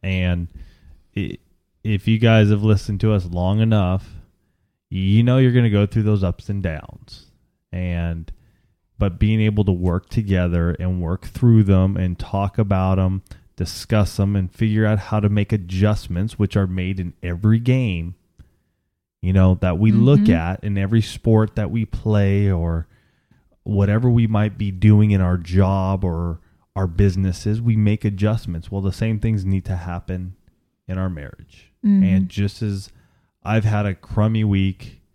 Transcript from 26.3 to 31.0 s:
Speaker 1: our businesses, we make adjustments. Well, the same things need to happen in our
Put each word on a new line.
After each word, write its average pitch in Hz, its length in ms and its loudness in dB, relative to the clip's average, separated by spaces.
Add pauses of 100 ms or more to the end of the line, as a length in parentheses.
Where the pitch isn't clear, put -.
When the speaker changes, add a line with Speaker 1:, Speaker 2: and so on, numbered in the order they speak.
Speaker 1:
our 95 100 -2
businesses, 95 760 -2
we 117 140 0
make 107 300 0
adjustments. 101 680 -4
Well, 98 120 -6
the 95 100 -2
same 113 260 -4
things 104 260 -2
need 95 200 -2
to 95 100 -4
happen 90 600 -10 (500)
in 92 120 -6
our 92 120 -4